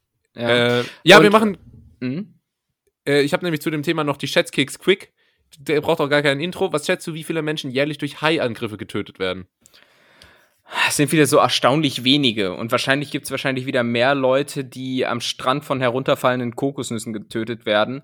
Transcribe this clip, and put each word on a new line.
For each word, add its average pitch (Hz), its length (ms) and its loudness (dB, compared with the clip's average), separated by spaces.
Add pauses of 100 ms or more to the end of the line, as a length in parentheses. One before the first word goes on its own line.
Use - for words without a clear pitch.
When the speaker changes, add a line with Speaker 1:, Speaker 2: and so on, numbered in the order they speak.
(360)
Speaker 1:
ja. 120 440 2
Speaker 2:
Äh, 120 40 -2 (200)
ja, 185 140 12
Speaker 1:
Und 220 40 8
Speaker 2:
wir 208 80 8
machen 214 260 4 (440)
Speaker 1:
Mhm. 135 340 -8 (720)
Speaker 2:
äh, 143 140 4
ich 143 120 0
hab 175 100 -12
nämlich 165 200 -2
zu 170 80 -4
dem 151 140 -4
Thema 160 180 -2
noch 147 140 -2
die - 100 -8
Schätzkeks - 540 -2
Quick. - 320 0 (460)
Der 147 220 -2
braucht 165 200 0
auch 147 80 -2
gar 147 140 2
kein 139 180 0
Intro. 180 320 -4
Was 147 140 -2
schätzt 185 200 -2
du, 165 80 -8
wie 160 80 -10
viele 160 200 -4
Menschen 151 280 -6
jährlich 143 280 -2
durch - 220 -8
Haiangriffe 117 560 -2
getötet - 440 -8
werden? 92 260 -4 (1400)
Speaker 1:
Es - 80 -4
sind 147 160 2
wieder 156 140 6
so 127 100 2
erstaunlich 127 680 2
wenige. 120 500 2
Und 110 180 -8
wahrscheinlich 139 400 0
gibt's - 180 -8
wahrscheinlich 131 360 -4
wieder 131 180 0
mehr 120 320 2
Leute, 135 480 0
die 131 420 -6
am 120 140 -4
Strand 131 440 -4
von 131 160 -4
herunterfallenden 127 760 0
Kokosnüssen 123 560 -6
getötet 110 540 -8
werden. 113 380 0